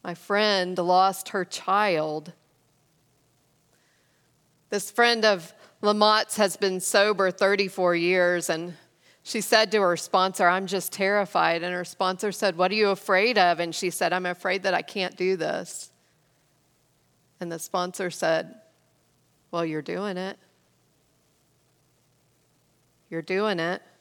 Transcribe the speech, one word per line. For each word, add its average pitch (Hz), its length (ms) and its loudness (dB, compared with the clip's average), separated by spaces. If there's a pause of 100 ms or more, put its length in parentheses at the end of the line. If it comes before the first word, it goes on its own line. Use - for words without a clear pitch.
My 175 120 -8
friend 190 640 0
lost 185 520 2
her 185 140 -2
child. 165 880 -2 (2500)
This 202 200 -6
friend 233 340 2
of 190 280 0 (300)
Lamott's 208 540 4
has 202 200 2
been 190 240 0
sober 196 500 2
thirty-four 185 680 2
years, 175 520 2
and 165 280 -6 (460)
she - 180 -6
said 220 320 4
to 214 80 2
her 175 160 2
sponsor, 190 500 0
"I'm 185 200 2
just 185 260 -6
terrified." 180 720 0
And 180 120 -6
her 180 100 -6
sponsor 190 460 -4
said, 185 260 -2
"What 185 140 2
are 214 60 -2
you 208 140 2
afraid 202 460 2
of?" 175 220 4
And 170 160 -6
she 180 160 -4
said, 170 220 -2
"I'm 185 140 -4
afraid 185 360 -4
that 190 120 0
I 170 80 -2
can't - 340 -8
do 185 200 -2
this." 160 540 -8 (1500)
And 170 100 -10
the 165 80 -10
sponsor 180 520 -6
said, 165 500 -2 (920)
"Well, 170 140 -4
you're 156 180 -6
doing 180 340 -8
it. 190 220 -10 (2750)
You're 165 140 -8
doing 190 360 -2
it." 170 240 -4 (180)